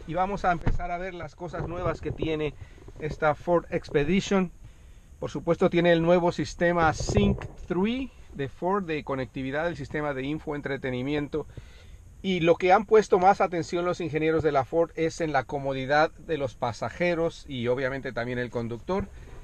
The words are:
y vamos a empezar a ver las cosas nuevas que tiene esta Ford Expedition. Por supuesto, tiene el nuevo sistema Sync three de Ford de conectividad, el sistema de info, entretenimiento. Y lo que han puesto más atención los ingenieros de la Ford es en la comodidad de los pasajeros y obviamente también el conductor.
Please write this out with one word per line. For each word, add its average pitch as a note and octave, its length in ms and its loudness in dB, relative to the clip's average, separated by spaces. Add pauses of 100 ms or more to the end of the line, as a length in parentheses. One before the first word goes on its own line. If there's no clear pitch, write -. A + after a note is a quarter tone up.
y D#3+ 80 -6
vamos F#3 280 -2
a F#3 80 4
empezar F3 380 0
a F3 80 -4
ver F3+ 160 -8
las E3 220 -12
cosas E3+ 320 -8
nuevas E3+ 340 -4
que D#3 100 -4
tiene D3+ 440 -2 (440)
esta D3+ 360 0
Ford E3+ 340 2
Expedition. F3 840 2 (680)
Por - 100 -6
supuesto, E3 400 2
tiene E3+ 220 4
el E3+ 100 6
nuevo F3 300 4
sistema E3+ 600 2
Sync - 520 0 (220)
three A3+ 440 -2 (220)
de C3+ 160 -6
Ford F#3+ 360 -2
de D#3 180 -4
conectividad, C3+ 640 -4
el E3 100 -4
sistema D3 380 -4
de C3 80 -4
info, D3+ 320 -6
entretenimiento. C#3 920 -4 (760)
Y F#3 160 0
lo E3 160 6
que F3+ 180 4
han G#3+ 140 4
puesto G#3+ 320 6
más F#3+ 220 6
atención F3 440 0
los F3+ 160 -2
ingenieros D#3 400 0
de D3+ 100 2
la C3+ 140 2
Ford E3 300 2
es D#3+ 260 -2
en D#3+ 100 0
la C3+ 120 2
comodidad C#3 680 0
de D#3 260 -6
los C#3 160 -4
pasajeros D#3+ 920 -2
y B2 200 -4
obviamente C3 440 -2
también A#2+ 280 -4
el B2 100 -4
conductor. A#2+ 580 -4 (360)